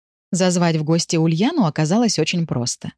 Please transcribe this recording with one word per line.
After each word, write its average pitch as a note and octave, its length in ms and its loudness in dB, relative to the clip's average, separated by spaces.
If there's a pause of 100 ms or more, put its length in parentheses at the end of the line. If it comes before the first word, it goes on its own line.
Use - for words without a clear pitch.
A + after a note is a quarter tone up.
(320)
Зазвать F3 460 2
в D#3 60 -2
гости E3 340 0
Ульяну F3 480 2
оказалось F3 520 0
очень E3 300 -2
просто. B2+ 500 -6